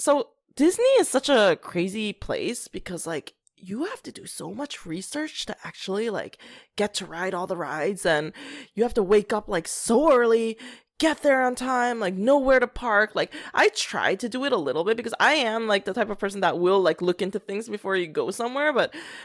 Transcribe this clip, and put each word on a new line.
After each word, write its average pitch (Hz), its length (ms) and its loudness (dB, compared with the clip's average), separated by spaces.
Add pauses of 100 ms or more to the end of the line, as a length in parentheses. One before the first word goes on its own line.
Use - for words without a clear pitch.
so 285 300 2 (260)
Disney 359 280 4 (140)
is 370 100 4
such - 200 0
a 208 340 4
crazy 196 500 -4
place 160 540 -6
because, - 400 -12
like, 165 280 -8 (240)
you 202 280 -8
have 494 160 -12
to 285 100 -16
do - 140 -18
so - 260 -12
much 269 320 -12
research 190 640 -8
to - 180 -10
actually, 202 460 -6
like, 160 260 -8 (400)
get 208 160 -2
to 185 140 -6
ride 175 260 -6
all 180 140 -4
the 185 100 -4
rides, 160 480 -4
and 156 280 0 (420)
you 202 80 -2
have 233 100 0
to 226 100 0
wake 202 300 4
up, 214 160 -4
like, 180 180 -2
so 285 460 2
early, 226 460 4 (400)
get 302 240 0
there 262 200 6
on 254 120 2
time, 247 440 0
like, 190 160 -2
know 233 240 4
where 262 220 6
to 247 60 2
park. 214 480 2
Like, 170 180 -2 (220)
I 359 160 4
tried 147 500 -2
to 247 80 -4
do 254 160 -4
it 277 80 0
a 226 60 2
little 147 260 -2
bit 226 140 0
because 226 200 -6
I 233 140 4
am, 233 340 0
like, 202 200 0
the 196 80 -4
type 214 160 -2
of 202 80 -6
person 196 240 -4
that 165 160 2
will, 185 240 4
like, 165 180 2
look 175 220 0
into 196 160 -4
things 208 280 -8
before 202 300 -4
you 180 100 -2
go 151 240 -2
somewhere, 269 440 -2
but 196 200 0 (300)